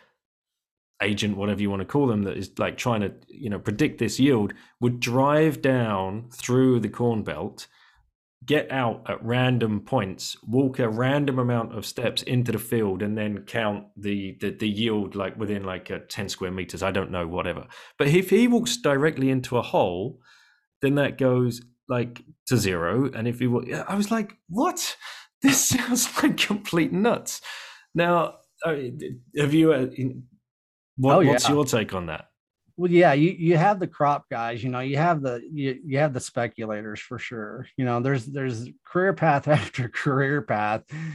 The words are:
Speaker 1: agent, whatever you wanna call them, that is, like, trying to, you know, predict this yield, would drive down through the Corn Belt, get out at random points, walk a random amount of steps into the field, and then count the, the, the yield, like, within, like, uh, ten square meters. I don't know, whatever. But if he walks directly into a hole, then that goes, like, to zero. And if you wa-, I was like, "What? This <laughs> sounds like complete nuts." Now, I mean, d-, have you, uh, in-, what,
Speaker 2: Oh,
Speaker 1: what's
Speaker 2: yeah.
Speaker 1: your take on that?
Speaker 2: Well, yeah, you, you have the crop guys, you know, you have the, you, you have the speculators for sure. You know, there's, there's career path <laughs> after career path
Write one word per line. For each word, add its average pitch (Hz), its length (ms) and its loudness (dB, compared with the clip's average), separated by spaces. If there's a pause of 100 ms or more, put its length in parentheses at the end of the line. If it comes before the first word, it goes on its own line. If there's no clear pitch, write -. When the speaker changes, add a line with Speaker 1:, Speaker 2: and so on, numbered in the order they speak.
(1000)
Speaker 1:
agent, 101 380 -2
whatever 101 240 -2
you 101 80 0
wanna 95 160 -4
call 143 200 2
them, 104 180 0
that 95 120 -4
is, 98 220 -8
like, 95 180 -2
trying 113 240 -2
to, 98 140 -4 (140)
you - 200 -10
know, 98 100 -4
predict 110 380 -2
this 110 240 -2
yield, 120 320 4 (260)
would 123 220 0
drive 135 640 2
down 113 680 0
through 127 500 2
the 104 100 -2
Corn 117 320 0
Belt, 85 440 -8 (800)
get 147 260 0
out 127 400 -2
at - 120 -6
random 117 580 2
points, 101 600 -4
walk 131 360 0
a 120 100 2
random 131 500 0
amount 120 380 -2
of 104 80 -8
steps - 380 -4
into 123 300 0
the 107 60 0
field, 104 440 -2
and 107 160 -2
then 104 240 -4
count 104 420 -4 (120)
the, 101 440 -6
the, 101 100 -2
the 110 180 -4
yield, 104 460 -2
like, 95 220 -6
within, 104 280 -6
like, 92 260 -8
uh, 90 80 -8 (100)
ten 101 200 -8
square 92 240 -6
meters. 92 300 -8
I 95 100 0
don't 95 180 -2
know, 87 160 -4
whatever. 85 400 -6 (320)
But 143 100 2
if 180 220 4
he 233 180 6
walks - 280 2
directly 135 540 0
into 127 280 0
a 113 40 0
hole, 98 580 0 (640)
then 139 140 2
that 139 220 0
goes, 123 440 2 (260)
like, 120 340 -4 (240)
to 127 100 2
zero. 98 540 0
And 113 160 -6
if 120 140 -4
you 123 100 0
wa-, 123 360 -4
I 185 80 -6
was 202 160 0
like, 220 260 -4 (120)
"What? 330 480 -2 (460)
This 269 220 4
<laughs> - 40 0
sounds 240 540 0
like 285 140 2
complete - 560 0
nuts." 208 480 0 (540)
Now, 170 420 2 (280)
I 165 100 0
mean, 127 220 -6
d-, - 200 -10 (200)
have 147 180 2
you, 160 180 8
uh, 131 220 2
in-, 127 300 -6 (720)
what, 135 200 6
Speaker 2:
Oh, 185 100 8
Speaker 1:
what's 117 220 6
Speaker 2:
yeah. 143 60 6
Speaker 1:
your 147 100 4
take 107 300 0
on 90 120 -4
that? 80 200 -8 (500)
Speaker 2:
Well, 175 160 0
yeah, 175 200 8
you, 156 240 4
you 170 200 4
have 190 240 4
the 160 80 -4
crop 143 420 0
guys, 117 320 -6
you 127 80 -4
know, 127 80 -4
you 135 200 -4
have 156 220 4
the, 123 220 -4 (100)
you, 135 320 -4
you 135 140 -2
have 147 140 2
the 123 80 -4
speculators 110 800 -6
for 120 180 -12
sure. 110 480 -12 (100)
You 131 80 -2
know, 120 160 0
there's, 131 240 0
there's 131 440 -6 (180)
career 185 260 2
path 147 360 2
<laughs> - 0 -
after 123 400 2
career 139 540 0
path 107 420 -2 (300)